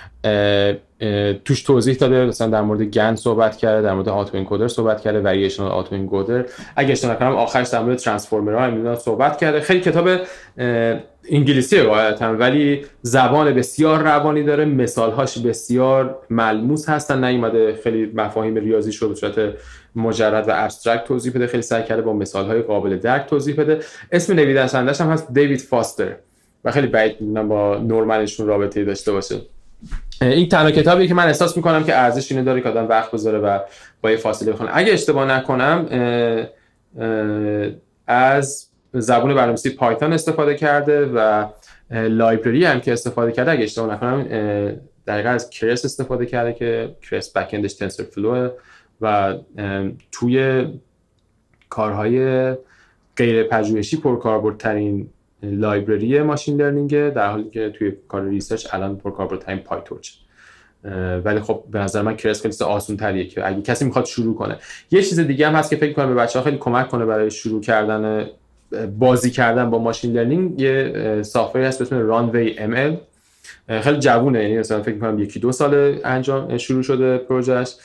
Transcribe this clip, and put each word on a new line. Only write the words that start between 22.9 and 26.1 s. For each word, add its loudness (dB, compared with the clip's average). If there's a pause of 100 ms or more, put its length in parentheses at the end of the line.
درک 0
توضیح -2
بده. 2 (320)
اسم 2
نویسنده‌ش 2
هم 2
هست -2
دیوید 4
فاستر -2 (500)